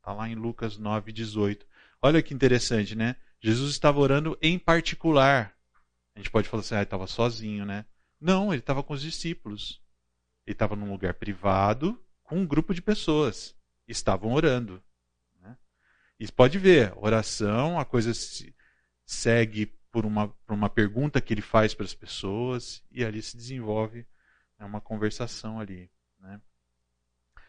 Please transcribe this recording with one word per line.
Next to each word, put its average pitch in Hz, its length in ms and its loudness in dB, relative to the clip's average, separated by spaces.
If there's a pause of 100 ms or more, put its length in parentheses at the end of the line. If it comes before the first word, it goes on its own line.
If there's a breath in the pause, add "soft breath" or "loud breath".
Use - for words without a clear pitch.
Tá 95 120 -10
lá 107 140 -6
em 113 80 -8
Lucas 113 420 -6
nove 107 340 -4
dezoito. 104 540 -2 (360 soft breath)
Olha 151 200 6
que - 120 -8
interessante, 120 600 2
né? 113 200 -2 (240)
Jesus 123 320 0
estava 143 280 2
orando 143 420 2
em 170 180 2
particular. 139 960 4 (600)
A 104 40 -16
gente 98 120 -8
pode 107 180 2
falar 110 120 -4
assim, 104 140 -6
"Ah, 104 40 2
ele 101 60 0
estava 95 220 -6
sozinho, 107 580 -4
né?" 101 200 -8 (340)
Não, 190 340 0
ele 135 80 -2
estava - 220 -2
com - 100 -8
os 139 80 -6
discípulos. 156 800 -8 (640)
Ele 107 80 -6
estava 104 220 -2
num 101 160 -8
lugar 92 220 -4
privado, 101 880 0 (220)
com 156 160 -6
um 190 80 0
grupo 151 260 0
de 175 80 -2
pessoas. - 760 -2 (320)
Estavam 107 440 -2
orando, 123 500 0 (580)
né? 101 180 -20 (640)
E 107 120 -8
pode 131 260 6
ver, 165 380 8
oração, 110 840 0
a 139 60 -2
coisa 117 280 0
se - 420 -12 (500)
segue 107 680 0 (200)
por 110 140 0
uma, 107 220 0
por - 260 -8
uma 104 160 0
pergunta 120 500 2
que - 120 -4
ele 104 80 0
faz 110 340 2
para 104 100 -6
as - 80 -10
pessoas, 120 880 -8 (100)
e 123 140 -4
ali 110 160 -6
se - 160 -14
desenvolve, 117 680 -6 (500)
né, 107 80 -18
uma 104 160 -8
conversação 110 800 -6
ali, 92 300 -14 (300)
né? 98 220 -20 (1080 soft breath)